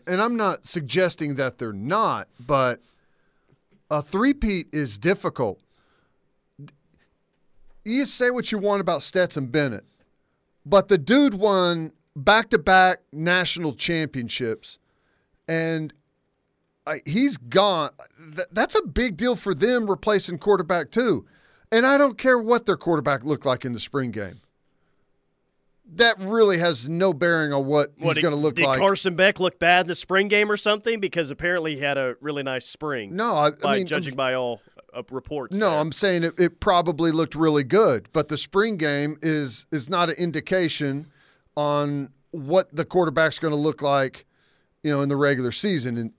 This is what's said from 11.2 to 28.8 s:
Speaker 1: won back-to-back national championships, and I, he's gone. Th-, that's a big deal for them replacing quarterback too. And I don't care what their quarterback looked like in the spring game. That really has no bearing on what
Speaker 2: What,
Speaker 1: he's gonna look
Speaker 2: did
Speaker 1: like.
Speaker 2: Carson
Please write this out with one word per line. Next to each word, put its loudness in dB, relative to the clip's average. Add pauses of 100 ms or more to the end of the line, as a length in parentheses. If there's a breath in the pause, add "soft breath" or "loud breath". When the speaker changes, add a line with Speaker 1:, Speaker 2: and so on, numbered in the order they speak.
Speaker 1:
won 0 (240)
back-to-back 4 (120)
national -2
championships, -6 (680)
and -4 (920)
I, -6
he's 0
gone. 2 (440)
Th-, -6
that's 0
a 2
big -2
deal 0
for -4
them 2
replacing 0
quarterback 0
too. 0 (460 soft breath)
And 4
I 4
don't 2
care 4
what 2
their 2
quarterback 0
looked -2
like 0
in -6
the -8
spring -6
game. -10 (1500)
That 4
really 4
has 0
no 2
bearing 0
on 0
what 2
Speaker 2:
What, 0
Speaker 1:
he's 2
gonna 2
look 0
Speaker 2:
did 2
Speaker 1:
like. 2
Speaker 2:
Carson 0